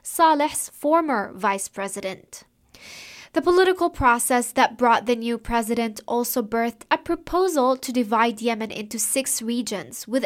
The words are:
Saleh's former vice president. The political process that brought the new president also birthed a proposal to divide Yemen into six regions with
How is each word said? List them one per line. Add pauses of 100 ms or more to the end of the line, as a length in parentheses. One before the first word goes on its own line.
Saleh's
former
vice
president. (920)
The
political
process
that
brought
the
new
president
also
birthed
a
proposal
to
divide
Yemen
into
six
regions
with